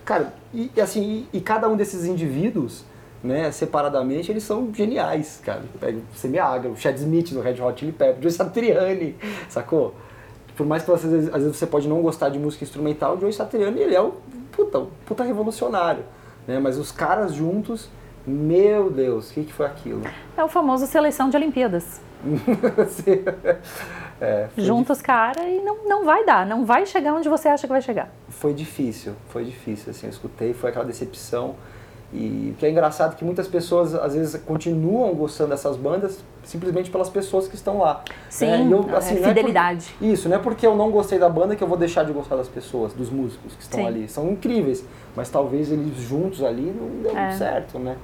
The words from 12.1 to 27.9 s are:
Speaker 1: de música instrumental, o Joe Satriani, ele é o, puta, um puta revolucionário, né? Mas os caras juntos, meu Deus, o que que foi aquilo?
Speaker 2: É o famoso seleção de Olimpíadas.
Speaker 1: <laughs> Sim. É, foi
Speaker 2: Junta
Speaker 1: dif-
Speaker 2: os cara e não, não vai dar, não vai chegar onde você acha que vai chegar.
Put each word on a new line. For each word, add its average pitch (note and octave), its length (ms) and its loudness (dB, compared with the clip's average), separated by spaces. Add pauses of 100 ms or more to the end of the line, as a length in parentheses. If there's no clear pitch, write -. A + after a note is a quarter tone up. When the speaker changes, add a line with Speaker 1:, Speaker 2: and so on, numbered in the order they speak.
Speaker 1:
de C#3 100 -4
música D3 240 -4
instrumental, D3 520 -2
o F#3 60 -4
Joe G3+ 100 2
Satriani, G#3+ 480 -2
ele F#4 160 4
é F#3 60 6
o, C#4+ 120 2 (380)
puta, - 280 2
um - 80 -4 (180)
puta A3 180 -2
revolucionário, G#3+ 800 0 (440)
né? B2+ 120 -2
Mas C3+ 200 0
os D3 120 -6
caras F3 440 0
juntos, G#3 540 -4 (360)
meu F3+ 640 4
Deus, B2+ 400 0
o - 60 -20
que D#3 80 -4
que D3+ 100 -10
foi D3 140 -2
aquilo? A2+ 340 -8 (340)
Speaker 2:
É E4 80 2
o D#4+ 40 2
famoso C#4 400 2
seleção D4 420 4
de C4 80 2
Olimpíadas. B3+ 640 0 (220)
Speaker 1:
<laughs> G3+ 680 2
Sim. F#3+ 340 2 (960)
É, G#2+ 340 0
foi G#3 100 -2
Speaker 2:
Junta A#3+ 300 4
Speaker 1:
dif- C#4 60 -2
Speaker 2:
os - 20 -14
cara C4 480 2
e F#4 120 0
não, G#4+ 260 -4
não G4+ 180 2
vai E4+ 200 6
dar, G#3+ 200 6
não A3+ 200 0
vai B3+ 200 4
chegar D4 280 0
onde D#4+ 160 0
você D4 180 4
acha C#4+ 200 4
que B3+ 60 -2
vai C4+ 80 4
chegar. A3 300 -4 (180)